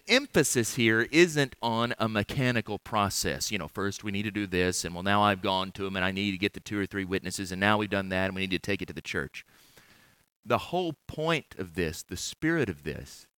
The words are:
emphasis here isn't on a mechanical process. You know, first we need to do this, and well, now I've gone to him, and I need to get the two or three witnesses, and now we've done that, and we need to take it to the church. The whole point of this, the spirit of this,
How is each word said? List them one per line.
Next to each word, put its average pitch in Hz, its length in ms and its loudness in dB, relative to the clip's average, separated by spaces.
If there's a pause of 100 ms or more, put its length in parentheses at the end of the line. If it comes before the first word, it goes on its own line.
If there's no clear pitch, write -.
emphasis 190 680 2
here 113 340 4
isn't 151 500 4
on 117 380 0
a 110 100 2
mechanical 110 720 0
process. 95 720 0
You 104 80 -2
know, 78 80 -6
first 98 360 -4
we 104 80 -4
need 98 120 0
to 107 80 -2
do 101 160 -2
this, 90 360 2
and 85 120 -6
well, 87 80 -6
now 101 180 4
I've 101 220 4
gone 95 300 0
to 98 120 -4
him, 98 100 -4
and 92 80 0
I 92 60 2
need 98 220 0
to 92 80 -4
get 98 140 0
the 101 60 -12
two 104 200 -4
or 98 80 0
three 98 180 -4
witnesses, 92 460 -4
and 92 80 -4
now 104 180 6
we've 107 100 0
done 98 220 -2
that, 95 160 2
and 95 80 -2
we 95 80 -6
need 95 80 -2
to 90 80 0
take 98 240 -4
it 87 60 -4
to - 80 -14
the 80 60 -8
church. - 440 -6 (960)
The 117 140 2
whole 170 380 -4 (120)
point 160 520 -2
of 87 160 -8
this, 80 260 -2
the - 160 -10
spirit 156 500 -2
of 76 140 -6
this, 71 460 -10 (120)